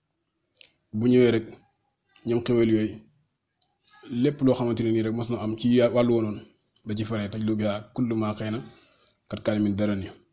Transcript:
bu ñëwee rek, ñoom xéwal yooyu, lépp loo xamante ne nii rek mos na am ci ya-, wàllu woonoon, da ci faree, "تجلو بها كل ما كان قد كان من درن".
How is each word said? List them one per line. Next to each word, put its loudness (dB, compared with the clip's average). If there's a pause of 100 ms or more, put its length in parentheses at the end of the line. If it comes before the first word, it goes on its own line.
(920)
bu -2
ñëwee 6
rek, 0 (760)
ñoom 0
xéwal 2
yooyu, 0 (1120)
lépp 0
loo 4
xamante 0
ne 0
nii 2
rek -2
mos -6
na -2
am -4
ci -4
ya-, 4
wàllu 2
woonoon, -2 (480)
da -8
ci -4
faree, -4
"تجلو -4
بها -2 (180)
كل -2
ما -2
كان -6 (760)
قد -8
كان -2
من 0
درن". -2 (300)